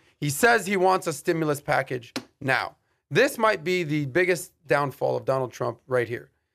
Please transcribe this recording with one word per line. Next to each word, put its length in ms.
He 100
says 360
he 120
wants 280
a 60
stimulus 480
package 540
now. 360
This 260
might 260
be 220
the 220
biggest 460
downfall 500
of 100
Donald 260
Trump 340
right 220
here, 220